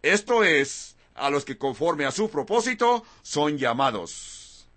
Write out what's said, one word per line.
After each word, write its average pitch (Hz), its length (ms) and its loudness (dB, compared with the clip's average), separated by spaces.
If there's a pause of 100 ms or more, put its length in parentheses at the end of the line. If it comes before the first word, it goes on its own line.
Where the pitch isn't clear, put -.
Esto 208 420 2
es, 143 520 0 (180)
a 143 160 -2
los 143 140 0
que 131 140 -10
conforme 143 460 -2
a 131 80 -2
su 214 180 -2
propósito 233 720 0 (180)
son 147 360 -2
llamados. 120 800 -2 (380)